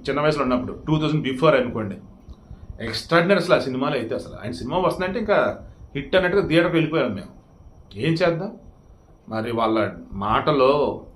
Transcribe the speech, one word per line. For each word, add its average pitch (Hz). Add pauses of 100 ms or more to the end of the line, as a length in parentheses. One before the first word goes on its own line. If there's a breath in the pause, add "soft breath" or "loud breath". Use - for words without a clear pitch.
చిన్న 139
వయసులో 147
ఉన్నప్పుడు, 123
టూ 151
థౌజండ్ 151
before 139
అనుకోండి, 110 (840 loud breath)
ఎక్స్ట్రాడినరీ 170
అసలు 165
ఆ 135
సినిమాలో 135
అయితే. 113
అసలు -
ఆయన 127
సినిమా 123
వస్తుందంటే 185
ఇంకా 185 (280 loud breath)
హిట్ 165
అన్నట్టుగా 185
థియేటర్కి 165
వెళ్ళిపోయాం 151
మేము. - (640)
ఏం 131
చేద్దాం 170 (720)
మరి, 113
వాళ్ళ 110 (220)
మాటలో 131 (140)